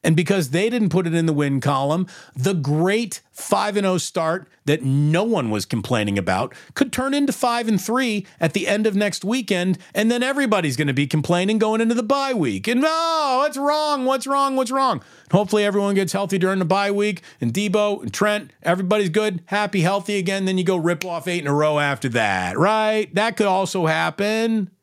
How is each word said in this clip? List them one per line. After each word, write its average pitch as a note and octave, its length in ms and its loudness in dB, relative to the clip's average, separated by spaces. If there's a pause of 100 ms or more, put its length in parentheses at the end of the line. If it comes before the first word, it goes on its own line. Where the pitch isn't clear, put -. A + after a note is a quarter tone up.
And D#3+ 140 4
because E3+ 360 0
they F#3+ 180 0
didn't A3 200 0
put E3+ 180 0
it D#3+ 60 -2
in E3+ 120 2
the D#3+ 80 2
win C#3 260 0
column, C#3+ 480 0 (260)
the E3+ 200 -2
great F3 680 0 (120)
five G3+ 420 -2
and G3+ 100 0
oh F#3 120 2
start E3 500 -4 (160)
that D#3 180 2
no D3 420 2
one F#3 260 0
was G#2+ 160 -2
complaining G#2 520 -2
about G2 360 -2 (200)
could - 200 0
turn C4+ 200 -4
into C#4+ 200 0
five A#3+ 340 -2
and G#3+ 140 2
three A3+ 440 -2 (140)
at D#3+ 140 0
the G3 120 -2
end G#3+ 220 0
of F#3+ 80 0
next G3+ 300 -2
weekend, F#3+ 520 0 (160)
and G#3+ 160 0
then A#3+ 140 0
everybody's G#3 540 0
gonna C#3+ 160 0
be C#3+ 120 0
complaining F3 540 0
going A3 220 0
into A#3 140 2
the A#3+ 60 0
bye C4+ 320 0
week. A#2 320 -2
And, A#3+ 220 0
"Oh, D#4+ 520 0
what's C#4+ 180 -2
wrong? D4 480 0
What's C4 200 0
wrong? C#4 300 0
What's B3+ 160 0
wrong?" C4 300 0 (220)
And - 100 -6
hopefully G#3 320 4
everyone G3+ 300 0
gets F#3+ 180 0
healthy G3 240 -2
during F#3+ 220 0
the F3+ 60 0
bye G3+ 260 0
week, G3+ 300 -2 (200)
and A#2 120 -2
Debo G#3 480 0
and A2 120 -8
Trent, G#3 400 0 (100)
everybody's F#3 460 2
good, G3+ 380 0
happy, G3+ 340 0
healthy G3 360 0
again, F#3+ 280 -2
then F#3+ 120 0
you F#3 60 0
go F#3 140 2
rip E3+ 260 0
off E3+ 240 -6
eight F3 140 -2
in C#3+ 60 -4
a C#3+ 60 2
row D3+ 240 2
after C#3+ 320 0
that, G2 480 0
right? G#3+ 580 2
That A3 200 0
could G#3 120 2
also F#3 380 0
happen. G3+ 840 0 (140)